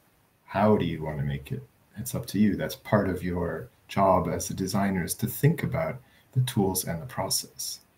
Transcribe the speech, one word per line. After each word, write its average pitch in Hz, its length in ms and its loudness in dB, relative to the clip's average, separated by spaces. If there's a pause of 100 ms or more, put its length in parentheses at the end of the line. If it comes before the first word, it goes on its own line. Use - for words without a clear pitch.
(440)
How 104 320 4
do 87 80 2
you 82 180 -2
want 76 160 -6
to 71 60 -2
make 69 280 -4
it? 127 100 -8 (340)
It's - 180 -6
up 90 120 -4
to 95 120 -2
you. 101 180 6
That's 82 200 -4
part 101 320 2
of 87 140 -2
your 85 460 -4 (200)
job 92 400 4
as - 220 -4
a 87 40 -8
designer, 95 500 0
is - 100 -6
to - 120 -4
think - 360 2
about 80 380 -2 (320)
the 127 100 2
tools 95 420 0
and 82 180 -6
the 67 40 -10
process. - 760 -6 (180)